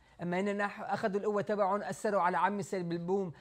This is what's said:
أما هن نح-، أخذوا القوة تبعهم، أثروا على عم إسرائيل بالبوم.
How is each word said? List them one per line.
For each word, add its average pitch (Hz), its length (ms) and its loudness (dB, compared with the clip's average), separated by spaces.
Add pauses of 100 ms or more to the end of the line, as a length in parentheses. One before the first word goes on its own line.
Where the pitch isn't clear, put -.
(220)
أما 175 180 0
هن 202 180 0
نح-، 202 340 -4
أخذوا 202 280 0
القوة 208 220 0
تبعهم، 202 400 0
أثروا 196 380 0
على 175 180 4
عم 196 200 4
إسرائيل 185 280 -4
بالبوم. 175 540 -2